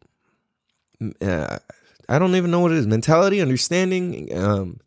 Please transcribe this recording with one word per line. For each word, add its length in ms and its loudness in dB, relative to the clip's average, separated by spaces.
m-, 200 -8
uh, 380 -4
I 100 2
don't 160 2
even 160 0
know 100 2
what 120 2
it 60 2
is. 80 0
Mentality, 540 2
understanding, 960 -2
um, 500 -2